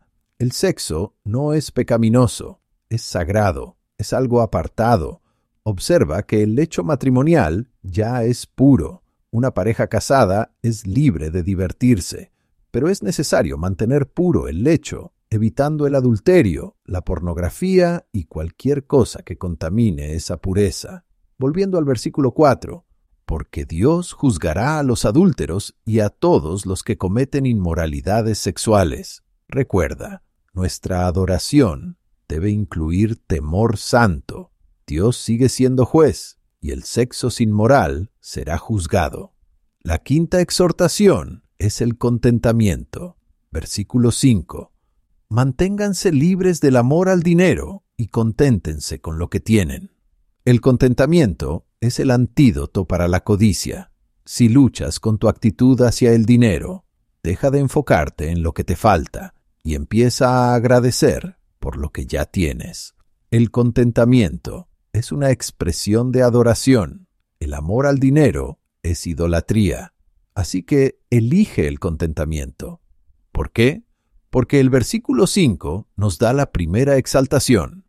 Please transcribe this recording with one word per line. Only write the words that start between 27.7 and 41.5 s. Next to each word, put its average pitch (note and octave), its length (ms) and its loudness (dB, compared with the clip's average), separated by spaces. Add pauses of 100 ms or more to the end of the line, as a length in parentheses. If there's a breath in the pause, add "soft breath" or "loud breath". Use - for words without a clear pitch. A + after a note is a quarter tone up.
sexuales. G2 840 -2 (240)
Recuerda, F#2 760 -4 (320)
nuestra F2+ 540 -4
adoración F#2 880 0 (320)
debe E2+ 220 -4
incluir G2+ 640 -2
temor F2 600 -2
santo. A#2 760 -2 (360)
Dios F2+ 300 0
sigue A#2 320 0
siendo B2+ 360 2
juez, D3+ 520 2 (240)
y - 100 -8
el C2 120 -10
sexo A#2+ 460 -4
sin A2 220 0
moral G#2 680 2
será - 380 -8
juzgado. F2+ 760 -4 (480)
La E2 180 -4
quinta E3 420 0
exhortación E3+ 1040 0 (140)